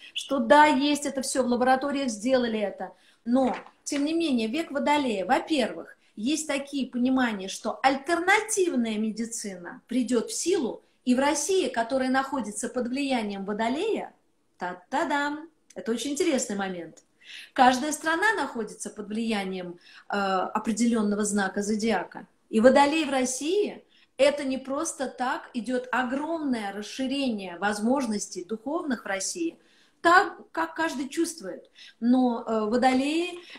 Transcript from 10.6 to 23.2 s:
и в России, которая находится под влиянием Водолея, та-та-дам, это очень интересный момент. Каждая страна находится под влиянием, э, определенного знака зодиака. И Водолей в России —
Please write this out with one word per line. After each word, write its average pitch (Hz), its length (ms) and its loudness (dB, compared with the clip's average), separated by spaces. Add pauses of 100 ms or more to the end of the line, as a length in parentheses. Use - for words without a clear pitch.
и 247 100 4
в 247 40 4
России, 302 500 2
которая 254 400 -2
находится 254 600 -2
под 240 200 -4
влиянием 240 560 -2
Водолея, 247 680 -2 (440)
та-та-дам, 285 920 -4 (260)
это 202 160 -6
очень 240 200 -2
интересный 277 440 0
момент. 180 480 -8 (500)
Каждая 262 400 4
страна 330 420 2
находится 226 540 -6
под 202 180 -12
влиянием, 196 680 -4 (320)
э, - 60 -2
определенного 208 1080 0
знака 196 380 0
зодиака. 208 640 -2 (220)
И 220 100 2
Водолей 285 460 6
в 269 40 -4
России — 269 720 -2 (340)